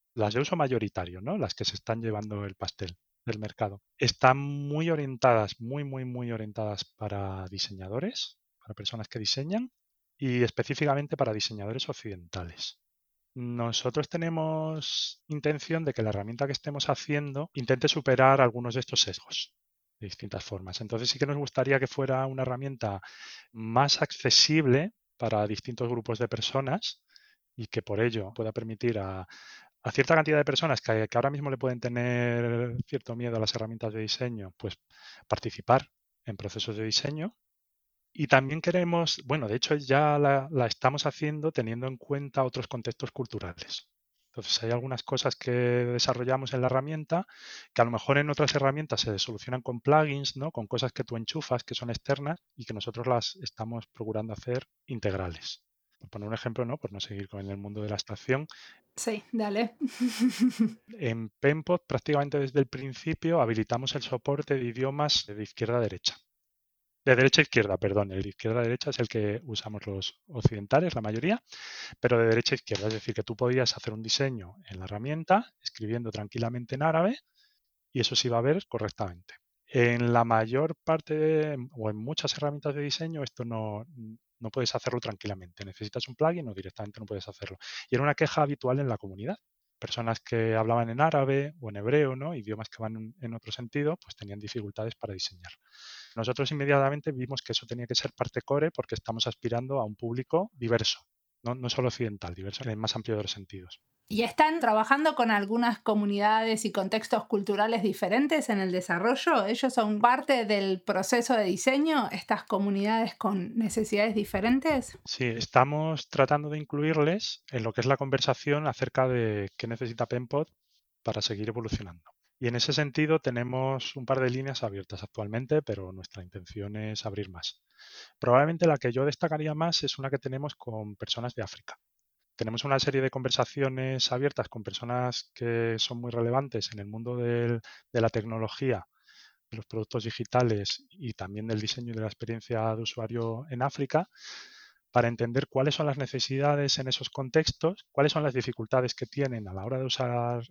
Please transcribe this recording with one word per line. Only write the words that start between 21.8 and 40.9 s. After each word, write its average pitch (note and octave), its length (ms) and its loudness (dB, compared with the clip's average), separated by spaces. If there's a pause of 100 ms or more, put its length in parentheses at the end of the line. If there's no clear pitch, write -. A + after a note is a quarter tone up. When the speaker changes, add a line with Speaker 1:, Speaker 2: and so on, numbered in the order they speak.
Speaker 1:
que C3 80 0
fuera C3 380 0
una C3+ 160 -2
herramienta B2+ 580 -2 (520)
más A#2 480 4
accesible D3+ 920 4 (240)
para G#2+ 300 2
distintos A#2 420 -4
grupos A#2 300 -2
de A#2 100 0
personas C3+ 760 -2 (540)
y A2+ 100 -8
que - 160 -4
por G#2 180 -2
ello A2 340 0
pueda A2 180 -4
permitir A2+ 460 -2
a, F#2+ 280 -6 (560)
a - 80 -4
cierta C#3+ 240 4
cantidad D#3 240 4
de D3 60 4
personas C3 360 0
que, A2 280 0
que - 100 0
ahora C3 120 2
mismo C#3+ 200 -4
le C3 80 -4
pueden B2 220 -2
tener A#2+ 960 0 (100)
cierto A#2+ 300 -6
miedo A#2 200 -4
a A2+ 40 0
las A2 140 0
herramientas A2 380 -6
de A2 80 -6
diseño, A2 560 -4
pues - 180 -8 (520)
participar - 640 2 (360)
en G#2+ 120 -10
procesos G#2 400 -6
de A2 80 -4
diseño. D3 520 -2 (800)
Y D3 120 -2
también C3+ 320 4
queremos, E3+ 640 2
bueno, C#3 240 0
de G#2+ 80 0
hecho - 180 2
ya D3 460 6
la, C#3 320 4
la B2+ 140 4
estamos C3 380 2